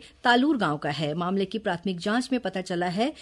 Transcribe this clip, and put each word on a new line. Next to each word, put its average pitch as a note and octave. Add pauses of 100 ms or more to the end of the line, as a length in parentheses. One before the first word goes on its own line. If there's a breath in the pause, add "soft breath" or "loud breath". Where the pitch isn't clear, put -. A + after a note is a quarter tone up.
(240 soft breath)
तालूर B3+
गांव D#3+
का D3
है। D3+
मामले F#3
की G#3
प्राथमिक F3+
जांच A3
में B3
पता F#3+
चला F3+
है G#3+